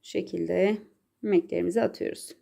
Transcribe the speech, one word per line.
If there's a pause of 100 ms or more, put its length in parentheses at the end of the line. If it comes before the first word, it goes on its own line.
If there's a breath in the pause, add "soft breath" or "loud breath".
Bu
şekilde (440)
ilmeklerimizi
atıyoruz.